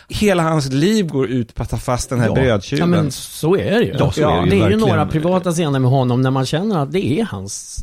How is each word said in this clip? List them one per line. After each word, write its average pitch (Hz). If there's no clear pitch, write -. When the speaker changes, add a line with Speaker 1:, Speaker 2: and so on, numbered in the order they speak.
Speaker 1:
Hela 190
hans 160
liv 185
går 139
ut 120
på -
att 113
ta 120
fast 123
den 123
här 117
Speaker 2:
Ja. 85
Speaker 1:
brödtjuven. 131
Speaker 3:
Ja, -
men 143
så -
är 95
det 98
ju. 165
Speaker 2:
Ja, -
så 156
Speaker 3:
Ja, 151
Speaker 2:
är -
det -
ju 180
Speaker 3:
det 196
är -
ju 196
Speaker 2:
verkligen. 214
Speaker 3:
några 175
privata 175
scener 147
med 131
honom 127
när 131
man 135
känner 185
att 139
det 165
är 233
hans, -